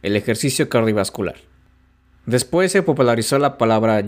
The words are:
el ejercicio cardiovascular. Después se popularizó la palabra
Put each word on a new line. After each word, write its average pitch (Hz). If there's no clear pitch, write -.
el 101
ejercicio 120
cardiovascular. 107
Después 165
se 196
popularizó 123
la 139
palabra 110